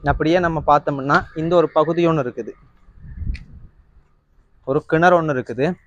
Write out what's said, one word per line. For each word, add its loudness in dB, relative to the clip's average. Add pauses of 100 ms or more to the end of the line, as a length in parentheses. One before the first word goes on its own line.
(100)
அப்படியே 2
நம்ம -2 (120)
பார்த்தோம்னா 2 (220)
இந்த -2
ஒரு 2
பகுதி 2
ஒண்ணு 0
இருக்குது, -10 (2250)
ஒரு 0 (100)
கிணறு 4
ஒண்ணு -2
இருக்குது. -4 (200)